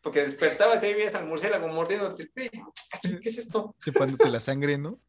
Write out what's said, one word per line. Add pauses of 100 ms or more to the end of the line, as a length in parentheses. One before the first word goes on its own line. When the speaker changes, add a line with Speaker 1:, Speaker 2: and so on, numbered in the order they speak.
Speaker 1:
porque
despertabas
y
ahí
veías
al
murciélago
mordiéndote
el
pie.
"Ay,
¿qué
es
esto?".
Speaker 2:
Chupándote
la
sangre,
¿no? (100)